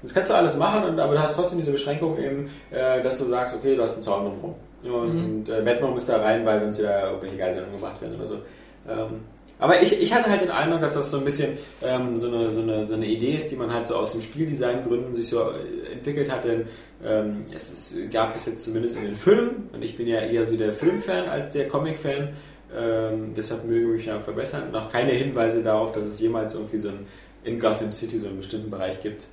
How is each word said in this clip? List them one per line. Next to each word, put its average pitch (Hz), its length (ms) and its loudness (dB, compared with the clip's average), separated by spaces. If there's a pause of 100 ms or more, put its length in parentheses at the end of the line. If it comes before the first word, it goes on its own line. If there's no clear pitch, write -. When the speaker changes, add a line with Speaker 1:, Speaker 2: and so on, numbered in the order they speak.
Speaker 1:
Das - 100 -10
kannst 185 160 2
du 208 60 6
alles 165 220 6
machen, 202 320 4
und, 160 100 0
aber 143 140 4
du 151 80 4
hast 151 140 0
trotzdem 175 240 2
diese 151 120 0
Beschränkung 147 480 0
eben, 139 300 -4 (220)
äh, 131 300 2
dass 127 160 0
du 139 80 -2
sagst, 123 300 0
„Okay, 135 200 4
du 120 60 2
hast 113 140 2
einen - 80 -10
Zaun 101 220 0
drumherum.“ - 300 -6 (280)
Und, 117 640 -2
Speaker 2:
Mhm. 110 60 -4
Speaker 1:
äh, 110 80 2
Batman 120 300 4
muss 123 140 -4
da 120 160 4
rein, 113 240 4
weil 107 160 4
sonst 107 180 -2
wieder 101 280 2
irgendwelche 95 300 -6
Geiseln 92 280 -2
umgebracht 98 360 -10
werden 110 160 -8
oder 107 100 -6
so. 107 80 -6 (520)
Ähm, 110 340 -4 (400)
aber - 200 8
ich, - 200 6
ich 220 120 4
hatte 233 160 6
halt 202 120 4
den 175 100 2
Eindruck, 160 300 2
dass 147 120 2
das 143 180 0
so 147 60 0
ein 135 80 0
bisschen, 143 320 0 (260)
ähm, 127 320 0
so 117 140 -2
eine, 117 200 2
so 110 120 0
eine, 110 240 0
so 110 80 -4
eine 110 120 0
Idee 113 300 2
ist, - 160 -4
die 135 60 -4
man 127 160 -2
halt 117 140 -2
so - 80 -2
aus 104 180 0
dem 113 80 -4
Spieldesign-Gründen 127 920 0
sich 117 140 -2
so, 120 140 2
äh, - 520 -4
entwickelt 139 380 -2
hat, 120 140 -4
denn, 117 220 0 (380)
ähm, 107 380 0 (100)
es - 200 -10
ist, - 380 -8
gab 113 220 2
bis - 120 -8
jetzt - 180 -6
zumindest 113 340 -2
in 104 60 -6
den 104 120 -4
Filmen, 233 580 4
und 117 100 -8
ich 113 140 -8
bin 117 100 -2
ja 113 140 2
eher 113 240 2
so 113 100 2
der 107 160 2
Filmfan 180 580 2
als 143 220 -4
der 139 160 0
Comic-Fan, 143 600 -2 (440)
ähm, 110 640 -2
deshalb 113 300 -6
mögen 117 220 2
wir 113 80 2
mich 110 100 -4
ja 110 140 -4
verbessern, 110 520 -6
noch 110 200 -4
keine 131 200 2
Hinweise 120 520 2
darauf, 110 280 2
dass 104 140 -2
es 104 160 -8
jemals 113 320 0
irgendwie 110 240 -6
so 104 120 -4
ein, 101 160 -10 (380)
in 117 160 -4
Gotham 107 320 2
City 113 280 -6
so 104 80 -4
einen 98 100 -8
bestimmten 107 320 -8
Bereich 92 320 -4
gibt. 107 320 -8